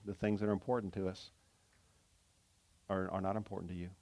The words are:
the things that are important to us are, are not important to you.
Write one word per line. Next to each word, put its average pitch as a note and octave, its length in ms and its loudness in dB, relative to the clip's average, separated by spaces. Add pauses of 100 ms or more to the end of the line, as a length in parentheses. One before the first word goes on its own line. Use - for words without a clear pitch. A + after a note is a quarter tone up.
the G#2 80 -4
things G#2 260 2
that G#2+ 80 2
are G#2 60 6
important G#2 400 0
to F#2+ 160 0
us - 220 -8 (1600)
are, F#2+ 220 2
are F#2+ 100 0
not F#2+ 140 2
important G2 360 -4
to F#2 60 -4
you. F2 120 -4 (120)